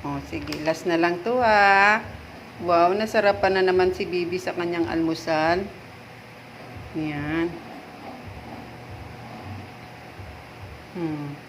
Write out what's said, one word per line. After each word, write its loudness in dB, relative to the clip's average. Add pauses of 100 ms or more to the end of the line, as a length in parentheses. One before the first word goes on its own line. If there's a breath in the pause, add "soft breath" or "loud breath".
O, -4
sige. -6
Last -2
na 2
lang 2
to 0
ha. 8 (640)
Wow, 6
nasarapan 4
na 6
naman 6
si -2
Bibi -2
sa -4
kanyang 0
almusal. 2 (1400)
Ayan. -2 (3500)
Hmm. -4 (180)